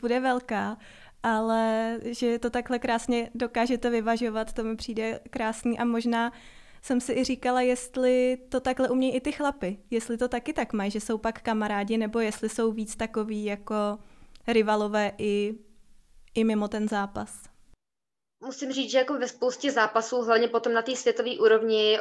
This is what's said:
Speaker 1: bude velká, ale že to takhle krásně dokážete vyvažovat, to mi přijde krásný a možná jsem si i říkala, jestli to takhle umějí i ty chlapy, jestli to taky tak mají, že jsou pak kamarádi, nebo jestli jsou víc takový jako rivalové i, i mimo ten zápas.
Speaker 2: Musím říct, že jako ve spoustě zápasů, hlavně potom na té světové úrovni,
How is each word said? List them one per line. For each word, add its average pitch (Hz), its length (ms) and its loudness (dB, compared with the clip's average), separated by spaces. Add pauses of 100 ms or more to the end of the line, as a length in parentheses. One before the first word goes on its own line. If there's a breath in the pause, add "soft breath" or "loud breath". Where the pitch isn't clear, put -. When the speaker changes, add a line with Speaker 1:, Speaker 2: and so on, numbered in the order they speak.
Speaker 1:
bude 240 180 0
velká, 233 580 -2 (460 loud breath)
ale 226 840 0
že 233 340 -2
to 240 100 -2
takhle 240 300 -2
krásně 233 560 -2
dokážete 240 540 0
vyvažovat, 226 640 0
to 226 100 -4
mi 220 120 -2
přijde 220 440 -6 (100)
krásný 226 500 -2
a 240 60 0
možná 233 460 0 (500 loud breath)
jsem 247 200 0
si 247 120 -4
i 254 100 2
říkala, 254 380 0
jestli 254 760 2 (120)
to 254 100 0
takhle 254 300 0
umějí 262 260 2
i 254 60 0
ty 285 100 -4
chlapy, 285 460 -4 (120)
jestli 226 280 -4
to 247 100 0
taky 247 260 -4
tak 233 200 -4
mají, 208 180 -2
že 214 80 -4
jsou 220 180 -4
pak 220 240 -4
kamarádi, 214 560 -2
nebo 220 220 0
jestli 220 300 -2
jsou 226 220 0
víc 214 240 -6
takový 220 500 -4
jako 208 540 -4 (480 soft breath)
rivalové 208 680 2
i, 208 360 0 (840)
i 220 80 2
mimo 214 240 2
ten 214 200 -2
zápas. 208 560 -4 (1040)
Speaker 2:
Musím 262 280 -8
říct, 254 180 -2
že 254 60 4
jako 254 160 2
ve 247 140 -2
spoustě 254 440 -2
zápasů, 226 500 2
hlavně 233 260 4
potom 233 260 0
na 226 80 4
té 247 140 -2
světové 233 340 0 (100)
úrovni, 220 600 6